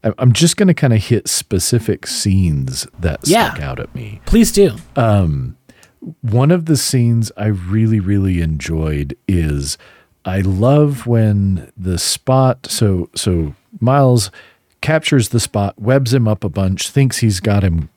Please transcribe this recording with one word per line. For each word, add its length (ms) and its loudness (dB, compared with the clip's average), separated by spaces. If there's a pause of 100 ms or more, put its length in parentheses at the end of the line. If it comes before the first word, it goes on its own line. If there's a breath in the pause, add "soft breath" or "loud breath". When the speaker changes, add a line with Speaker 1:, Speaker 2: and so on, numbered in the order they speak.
Speaker 1:
I, 140 -2
I'm 140 2
just 240 2
gonna 180 4
kinda 240 2
hit 300 0
specific 800 -2
scenes 800 -2 (100)
that 300 -4
Speaker 2:
Yeah. 240 2
Speaker 1:
stuck 100 -10
out 180 -8
at 140 -14
me. 320 -14
Speaker 2:
Please 260 4
do. 240 2 (200)
Speaker 1:
Um, 640 0 (640 soft breath)
one 300 2
of 160 0
the 100 2
scenes 580 0
I 120 -4
really, 520 0
really 400 0
enjoyed 760 -4 (100)
is 500 -2 (460 soft breath)
I 160 -4
love 680 2
when 680 0
the 220 -4
Spot, 720 0
so, 460 0
so 400 -2 (260)
Miles 500 4 (500 soft breath)
captures 480 0
the 100 0
Spot, 420 -4
webs 320 2
him 140 2
up 160 -2
a 60 -4
bunch, 400 -2
thinks 280 0
he's 220 0
got 240 0
him 340 0